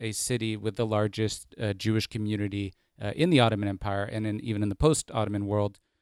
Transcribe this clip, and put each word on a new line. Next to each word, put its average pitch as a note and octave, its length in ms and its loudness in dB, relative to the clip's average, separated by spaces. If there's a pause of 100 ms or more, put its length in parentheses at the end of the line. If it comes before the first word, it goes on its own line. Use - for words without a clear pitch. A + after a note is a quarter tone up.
a A2+ 100 -4
city A2+ 460 -2
with G#2 180 -4
the A#2 100 -2
largest, G#2+ 760 -2
uh, G#2+ 140 -2
Jewish G#2+ 360 0
community, G#2 680 -4 (260)
uh, G2+ 140 -4
in E3 160 2
the D3+ 100 6
Ottoman G#2+ 280 4
Empire G2 340 -2
and A2 240 -4
in, G#2+ 140 -2
even G#2 220 -2
in G#2 60 0
the G2 60 -2
post-Ottoman G#2 720 2
world. G#2 320 0 (240)